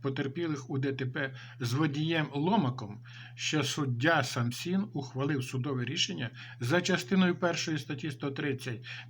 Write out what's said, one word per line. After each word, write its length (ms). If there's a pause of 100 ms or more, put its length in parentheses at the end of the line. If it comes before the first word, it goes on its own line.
потерпілих 680
у 80
Д 140
Т 140
П 280 (260)
з 120
водієм 640
Ломаком, 680 (340)
що 300
суддя 580
Самсін 720
ухвалив 520
судове 400
рішення 460 (300)
за 200
частиною 560
першої 420
статті 320
сто 200
тридцять 560 (240)